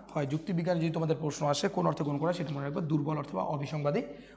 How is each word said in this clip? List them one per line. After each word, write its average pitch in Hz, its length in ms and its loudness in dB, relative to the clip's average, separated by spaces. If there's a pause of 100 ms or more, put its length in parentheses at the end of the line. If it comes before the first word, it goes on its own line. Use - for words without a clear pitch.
(140)
হয়। 147 120 2
যুক্তিবিজ্ঞানে 165 540 0
যদি 165 120 2
তোমাদের 160 280 2
প্রশ্ন 151 280 0
আসে 143 200 2
কোন 170 200 2
অর্থে 151 160 2
গ্রহণ 143 140 0
করা, 160 160 2
সেটা 156 200 -2
মনে 139 100 -4
রাখবে 147 180 -2
দুর্বল 151 360 2
অর্থে 147 200 -4
বা 185 60 2
অবিসংবাদী 147 580 0 (340)